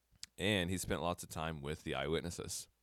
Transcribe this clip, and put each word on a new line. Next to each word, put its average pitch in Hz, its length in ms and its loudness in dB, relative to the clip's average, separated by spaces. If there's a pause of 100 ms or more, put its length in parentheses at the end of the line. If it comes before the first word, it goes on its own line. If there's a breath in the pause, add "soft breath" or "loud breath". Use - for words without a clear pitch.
(360)
And 92 320 4
he 92 80 2
spent 87 240 0
lots 87 220 0
of 80 60 -10
time 80 320 -4
with 76 220 -4
the 71 120 0
eyewitnesses. 76 720 0 (160)